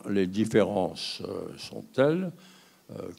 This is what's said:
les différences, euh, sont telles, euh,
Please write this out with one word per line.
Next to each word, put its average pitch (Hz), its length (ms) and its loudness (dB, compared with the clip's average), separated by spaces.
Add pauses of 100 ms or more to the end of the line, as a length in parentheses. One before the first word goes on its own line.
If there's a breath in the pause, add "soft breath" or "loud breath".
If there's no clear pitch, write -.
les 98 180 4
différences, 98 1000 2
euh, 90 320 -8
sont - 260 -12 (100)
telles, 165 380 2 (600 loud breath)
euh, 95 280 -10